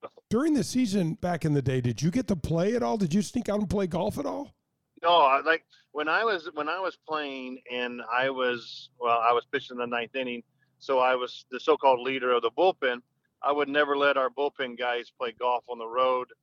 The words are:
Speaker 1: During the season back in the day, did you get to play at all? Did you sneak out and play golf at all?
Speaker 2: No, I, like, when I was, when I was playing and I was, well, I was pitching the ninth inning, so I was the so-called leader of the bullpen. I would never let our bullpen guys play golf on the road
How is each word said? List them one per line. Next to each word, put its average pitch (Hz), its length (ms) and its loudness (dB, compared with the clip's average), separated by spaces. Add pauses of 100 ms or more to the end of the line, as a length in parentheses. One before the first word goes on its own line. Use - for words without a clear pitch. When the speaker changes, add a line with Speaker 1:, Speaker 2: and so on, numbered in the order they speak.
(300)
Speaker 1:
During 302 240 2
the 240 100 2
season 196 520 0
back 175 300 -4
in 151 80 2
the 143 80 2
day, 127 200 0
did 120 200 -2
you 160 100 2
get 254 160 -2
to 202 80 0
play 170 400 0
at 240 80 0
all? 233 140 0
Did 170 160 0
you 208 80 4
sneak - 280 -4
out 208 100 0
and 196 100 -2
play 196 180 0
golf 185 300 -2
at 285 80 -4
all? 277 280 -8 (480)
Speaker 2:
No, 170 160 6
I, 139 240 6
like, 160 220 0 (280)
when 151 160 -4
I 180 160 2
was, 180 300 -2
when 151 160 -4
I 175 100 -4
was 180 180 -4 (100)
playing 135 520 -6 (120)
and 123 300 -4 (100)
I 127 180 2
was, 123 600 -4 (100)
well, 117 200 2
I 117 140 4
was 120 180 0
pitching 127 260 -6
the 120 80 -4
ninth 120 300 -6
inning, 123 280 -6 (360)
so 135 200 0
I 127 160 4
was 123 340 -6
the 127 100 -8
so-called 135 420 4
leader 127 300 -2
of 120 100 4
the 117 100 0
bullpen. 135 500 2 (400)
I 139 100 0
would 147 160 0
never 143 300 2
let 143 180 4
our 131 140 2
bullpen 135 480 -4
guys 123 400 -4
play 117 200 -6
golf 123 300 0
on 123 100 -10
the 113 100 -10
road 127 400 0 (160)